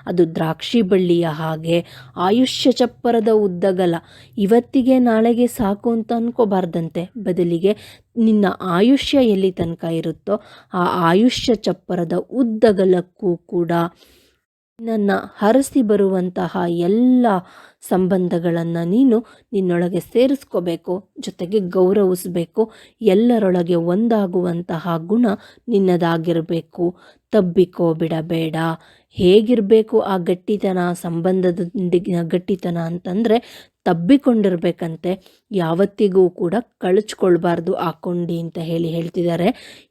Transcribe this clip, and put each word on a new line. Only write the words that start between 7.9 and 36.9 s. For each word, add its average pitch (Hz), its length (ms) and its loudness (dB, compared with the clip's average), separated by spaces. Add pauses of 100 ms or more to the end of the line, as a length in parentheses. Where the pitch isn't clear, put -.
ನಿನ್ನ 220 280 2 (160)
ಆಯುಷ್ಯ 233 600 2
ಎಲ್ಲಿ 190 300 2
ತನಕ 170 320 -6
ಇರುತ್ತೋ 165 520 -4 (380)
ಆ 175 360 0
ಆಯುಷ್ಯ 226 460 2
ಚಪ್ಪರದ 175 580 -4
ಉದ್ದಗಲಕ್ಕೂ 196 1200 0
ಕೂಡ 175 340 -6 (1080)
ನಿನ್ನನ್ನ 220 320 -2 (260)
ಹರಸಿ 254 440 2
ಬರುವಂತಹ 190 760 0 (100)
ಎಲ್ಲ 226 580 2 (560)
ಸಂಬಂಧಗಳನ್ನ 175 1040 0
ನೀನು 233 400 2 (280)
ನಿನ್ನೊಳಗೆ 180 460 0
ಸೇರಿಸ್ಕೋಬೇಕು, 190 1120 -2 (100)
ಜೊತೆಗೆ 196 400 -6
ಗೌರವಿಸ್ಬೇಕು. 185 1120 0 (300)
ಎಲ್ಲರೊಳಗೆ 190 760 2
ಒಂದಾಗುವಂತಹ 180 1120 -2 (100)
ಗುಣ 202 280 0 (420)
ನಿನ್ನದಾಗಿರ್ಬೇಕು. 170 1300 -2 (340)
ತಬ್ಬಿಕೋ 175 600 2
ಬಿಡಬೇಡ. 165 600 -4 (540)
ಹೇಗಿರ್ಬೇಕು 214 880 4
ಆ 190 180 -2
ಗಟ್ಟಿತನ, 180 760 -2
ಸಂಬಂಧದೊಂದಿಗಿನ 180 1300 -2
ಗಟ್ಟಿತನ 180 560 -4
ಅಂತಂದ್ರೆ 185 920 -4 (160)
ತಬ್ಬಿಕೊಂಡಿರ್ಬೇಕಂತೆ. 180 1600 0 (100)
ಯಾವತ್ತಿಗೂ 185 800 2
ಕೂಡ 180 260 -4 (220)
ಕಳಚ್ಕೊಳ್ಬಾರ್ದು 180 960 0